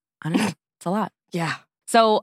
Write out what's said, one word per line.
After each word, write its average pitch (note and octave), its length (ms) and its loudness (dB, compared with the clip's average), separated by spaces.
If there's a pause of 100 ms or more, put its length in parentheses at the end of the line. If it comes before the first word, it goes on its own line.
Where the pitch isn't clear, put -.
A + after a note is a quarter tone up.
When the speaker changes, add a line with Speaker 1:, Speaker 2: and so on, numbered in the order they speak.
(220)
Speaker 1:
I D#3 80 -8
don't F3 100 -2
know. G#3+ 80 0
Speaker 2:
<laughs> - 300 -12
Speaker 1:
It's - 80 -16
a F3 40 -4
lot. G3+ 240 -4 (180)
Speaker 2:
Yeah. E3 220 -4 (340)
Speaker 1:
So A3 360 4